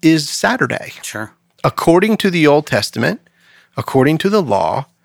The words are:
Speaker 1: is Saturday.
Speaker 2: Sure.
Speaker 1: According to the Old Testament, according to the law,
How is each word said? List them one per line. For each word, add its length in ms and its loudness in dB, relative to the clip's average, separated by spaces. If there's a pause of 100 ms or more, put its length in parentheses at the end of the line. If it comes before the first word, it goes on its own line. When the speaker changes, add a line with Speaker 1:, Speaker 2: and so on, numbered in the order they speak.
Speaker 1:
is 280 2
Saturday. 720 -4
Speaker 2:
Sure. 300 -12 (320)
Speaker 1:
According 540 2
to 120 -2
the 160 2
Old 220 4
Testament, 540 -4 (560)
according 420 0
to 100 -2
the 120 2
law, 460 -2 (180)